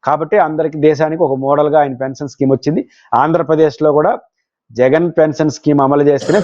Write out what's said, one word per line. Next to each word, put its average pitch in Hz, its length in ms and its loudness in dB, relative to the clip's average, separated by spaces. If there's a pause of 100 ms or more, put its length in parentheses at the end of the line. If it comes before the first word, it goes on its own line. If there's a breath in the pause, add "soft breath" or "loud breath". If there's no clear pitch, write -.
కాబట్టి 151 340 -2
అందరికి, 156 400 -2
దేశానికి 156 460 0
ఒక 135 160 -2
మోడల్గా 147 400 0
ఆయన 139 220 -2
పెన్షన్ 135 260 -10
స్కీమ్ 135 240 -2
వచ్చింది. 147 380 -2 (240 soft breath)
ఆంధ్రప్రదేశ్లో 151 760 0
కూడా 156 280 0 (520)
జగన్ 135 460 0
పెన్షన్ 156 320 0
స్కీమ్ 143 320 0
అమలు 143 220 2
చేస్తేనే 147 400 0